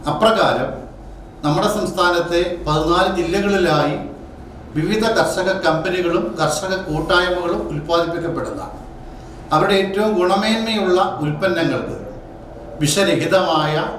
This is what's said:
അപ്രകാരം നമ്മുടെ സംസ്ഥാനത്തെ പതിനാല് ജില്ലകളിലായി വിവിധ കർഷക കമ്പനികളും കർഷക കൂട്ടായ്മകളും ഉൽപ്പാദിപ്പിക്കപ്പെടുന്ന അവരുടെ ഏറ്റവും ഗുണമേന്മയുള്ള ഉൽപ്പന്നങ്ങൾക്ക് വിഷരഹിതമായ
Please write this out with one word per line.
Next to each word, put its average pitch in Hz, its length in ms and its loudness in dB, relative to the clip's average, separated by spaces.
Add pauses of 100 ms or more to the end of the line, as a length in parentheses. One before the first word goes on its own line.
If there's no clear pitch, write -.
(100)
അപ്രകാരം - 580 2 (760)
നമ്മുടെ 180 320 2
സംസ്ഥാനത്തെ 175 640 2 (260)
പതിനാല് 160 420 2 (100)
ജില്ലകളിലായി 170 760 2 (800)
വിവിധ 196 280 2 (140)
കർഷക 190 300 0 (180)
കമ്പനികളും 175 600 0 (140)
കർഷക 185 320 0 (160)
കൂട്ടായ്മകളും 175 840 0
ഉൽപ്പാദിപ്പിക്കപ്പെടുന്ന 147 880 -2 (960)
അവരുടെ 190 280 4
ഏറ്റവും 202 360 0
ഗുണമേന്മയുള്ള 202 800 2 (240)
ഉൽപ്പന്നങ്ങൾക്ക് 156 760 0 (840)
വിഷരഹിതമായ 160 920 2 (240)